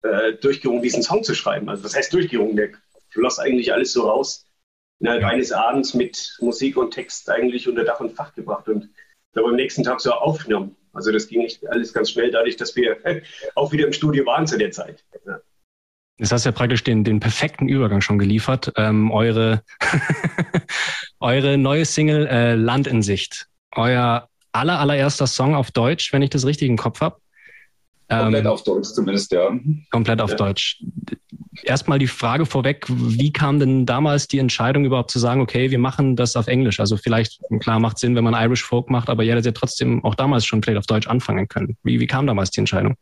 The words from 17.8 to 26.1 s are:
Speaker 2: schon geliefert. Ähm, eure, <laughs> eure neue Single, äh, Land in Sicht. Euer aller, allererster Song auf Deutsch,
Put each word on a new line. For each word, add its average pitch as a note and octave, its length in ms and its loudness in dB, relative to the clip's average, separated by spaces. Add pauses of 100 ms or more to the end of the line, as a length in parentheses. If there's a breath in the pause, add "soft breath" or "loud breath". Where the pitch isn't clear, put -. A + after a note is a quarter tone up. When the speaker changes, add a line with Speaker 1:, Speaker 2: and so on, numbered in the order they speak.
Speaker 2:
schon G#2 180 0
geliefert. A2 560 0
Ähm, G#2+ 340 2
eure, A2 540 2 (160 loud breath)
<laughs> - 1400 -4
eure C#3 380 2
neue C#3 280 2
Single, D3+ 420 2
äh, A#2 280 4
Land A#2+ 320 2
in A#2+ 140 2
Sicht. - 460 -4 (280)
Euer A#2+ 520 2 (240)
aller, E3 280 0
allererster C#3+ 480 2
Song C#3 280 2
auf C3+ 160 0
Deutsch, B2+ 420 0